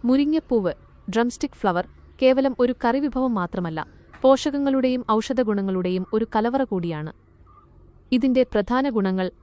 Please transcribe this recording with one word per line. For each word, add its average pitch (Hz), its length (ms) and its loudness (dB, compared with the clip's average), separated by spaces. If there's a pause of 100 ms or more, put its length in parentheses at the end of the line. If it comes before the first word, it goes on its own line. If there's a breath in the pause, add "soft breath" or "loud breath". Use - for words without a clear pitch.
മുരിങ്ങപ്പൂവ്, 262 680 2 (360)
ഡ്രംസ്റ്റിക് 240 420 -2
ഫ്ലവർ, 180 360 -2 (340)
കേവലം 262 380 4
ഒരു 247 160 2 (100)
കറി 240 140 2
വിഭവം 262 340 -2
മാത്രമല്ല, 175 540 -4 (340)
പോഷകങ്ങളുടെയും 269 920 2
ഔഷധഗുണങ്ങളുടെയും 196 1000 -2
ഒരു 220 220 0
കലവറ 240 280 0
കൂടിയാണ്. 165 500 -6 (1000)
ഇതിന്റെ 254 320 2
പ്രധാന 240 460 0
ഗുണങ്ങൾ 190 420 -2 (120)